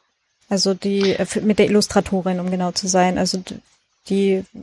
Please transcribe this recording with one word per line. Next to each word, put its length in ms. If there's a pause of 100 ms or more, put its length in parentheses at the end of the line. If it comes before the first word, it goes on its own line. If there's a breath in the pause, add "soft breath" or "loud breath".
(500)
Also 240
die, 380
äh, 120
f-, 180
mit 180
der 80
Illustratorin, 720
um 120
genau 200
zu 160
sein. 300
Also 220
d-, 160 (540)
die, 360 (180)